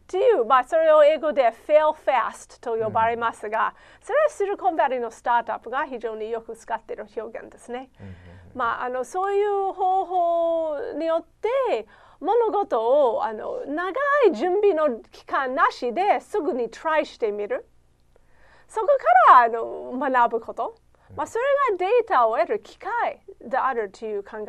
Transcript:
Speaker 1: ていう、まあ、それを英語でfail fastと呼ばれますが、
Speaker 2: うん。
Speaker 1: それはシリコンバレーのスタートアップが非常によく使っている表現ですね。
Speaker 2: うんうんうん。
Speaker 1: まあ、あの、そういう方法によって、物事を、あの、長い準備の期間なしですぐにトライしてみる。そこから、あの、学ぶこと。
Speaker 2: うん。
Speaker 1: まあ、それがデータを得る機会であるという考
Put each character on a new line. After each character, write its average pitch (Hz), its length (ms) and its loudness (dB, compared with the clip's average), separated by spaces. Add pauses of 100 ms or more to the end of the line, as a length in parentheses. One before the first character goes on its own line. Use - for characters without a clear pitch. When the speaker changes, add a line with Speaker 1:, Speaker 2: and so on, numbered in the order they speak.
Speaker 1:
て - 100 -8
い 466 140 4
う、 277 160 2
ま 262 140 6
あ、 247 40 -2
そ 330 120 -4
れ 320 180 4
を 302 100 8
英 302 140 4
語 302 160 -2
で 262 180 4 (140)
fail 302 280 4
fast - 680 -4
と 233 200 -4
呼 220 80 -2
ば 226 180 0
れ 233 80 -2
ま 233 180 -4
す 214 160 -10
が、 208 240 -2 (260)
Speaker 2:
う - 40 -20
ん。 - 20 -20
Speaker 1:
そ - 80 -8
れ 554 60 4
は 622 100 4
シ 403 160 -4
リ 392 100 -4
コ 349 140 0
ン 330 60 -6
バ 302 120 2
レ 254 100 -2
ー - 20 -4
の 233 100 -6
ス - 100 -20
タ 247 120 -2
ー 233 120 0
ト 226 80 -8
ア 214 40 -6
ッ 202 40 -12
プ - 80 -18
が 262 160 -4
非 262 140 -10
常 220 180 -8
に 220 140 -8
よ 226 100 -6
く 226 160 -16
使 - 160 -12
っ 214 80 -8
て - 140 -14
い - 20 -14
る 208 180 -14
表 220 260 -10
現 220 120 -20
で - 60 -20
す - 120 -20
ね。 262 200 -12 (100)
Speaker 2:
う 101 40 -16
ん - 20 -16
う - 20 -16
ん 92 40 -16
う - 20 -16
ん。 - 40 -20 (360)
Speaker 1:
ま 233 260 -4
あ、 - 40 -6
あ 247 40 -6
の、 254 160 -6
そ 370 260 -4
う 403 40 -2
い 403 100 2
う 392 300 -2
方 370 320 0
法 330 760 0 (180)
に 320 60 -4
よ 330 120 0
っ 330 80 -4 (460)
て、 226 160 -2 (340)
物 440 300 2
事 277 680 2
を、 - 60 -2
あ 220 120 -4
の、 - 320 -10
長 349 240 -4 (400)
い 262 40 -2
準 359 280 0
備 403 100 4
の 302 260 0 (140)
期 - 140 -20
間 262 280 -2
な 370 160 2
し 247 220 -6
で 339 280 2
す 381 200 -4
ぐ 302 140 -2
に 233 160 -4
ト - 180 -8
ラ 311 120 2
イ 302 60 -2
し - 120 -20
て 214 120 -2
み 202 160 -6
る。 247 220 -8 (1000)
そ - 140 -6
こ 415 60 0 (420)
か 381 60 10
ら、 247 80 8
あ 233 60 2
の、 233 500 -8
学 254 340 2
ぶ 226 80 -4
こ 220 140 -14
と。 285 200 -8 (360)
Speaker 2:
う - 20 -20
ん。 - 40 -16
Speaker 1:
ま 294 80 -4
あ、 - 20 -10
そ - 120 -8
れ 480 60 -4 (280)
が 370 60 -4
デ 359 80 -2
ー 453 220 0
タ 262 180 4
を 220 100 0
得 330 120 0
る 214 120 -4
機 - 180 -20
会 440 420 -6 (200)
で 247 160 -6
あ 262 160 0
る 220 180 -6
と - 140 -18
い 214 120 -6
う 202 60 -8
考 220 160 -14 (100)